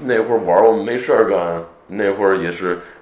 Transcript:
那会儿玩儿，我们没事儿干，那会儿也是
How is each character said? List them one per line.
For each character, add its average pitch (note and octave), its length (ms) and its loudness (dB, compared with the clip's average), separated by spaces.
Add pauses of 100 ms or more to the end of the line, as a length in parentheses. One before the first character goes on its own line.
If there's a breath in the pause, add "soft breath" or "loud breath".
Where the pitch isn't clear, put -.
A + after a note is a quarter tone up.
那 A#2+ 200 0
会 A#2 120 -2
儿 A2+ 40 2
玩 F2 180 0
儿， G#2+ 100 6
我 A2+ 60 6
们 A2 100 -2
没 A#2 160 -4
事 B2 140 -2
儿 G2 160 4
干， F2 340 -2 (240)
那 G2 280 -2
会 G2+ 120 0
儿 F#2+ 120 2
也 F2 120 -4
是 F2 280 -6 (240 loud breath)